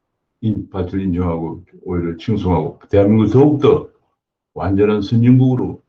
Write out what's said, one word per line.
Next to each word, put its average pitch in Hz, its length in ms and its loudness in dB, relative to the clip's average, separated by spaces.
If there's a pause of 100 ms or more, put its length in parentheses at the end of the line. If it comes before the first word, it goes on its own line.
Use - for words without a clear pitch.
(420)
인-, 104 280 -4
발전을 95 360 -6
인정하고 85 580 -4 (200)
오히려 85 340 -6
칭송하고 87 640 -4 (100)
대한민국을 104 420 2
더욱더 135 580 2 (640)
완전한 98 480 -2
선진국으로 123 880 2